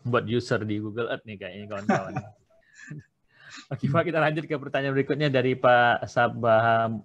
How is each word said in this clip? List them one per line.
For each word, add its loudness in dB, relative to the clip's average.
buat 0
user -2
di -4
Google -6
Earth -8
nih -14
kayaknya, -14
kawan-kawan. -4
<laughs> -18
Oke, -2
Pak, 2
kita -2
lanjut 0
ke -4
pertanyaan -2
berikutnya 0
dari 2
Pak 4
Sabah 2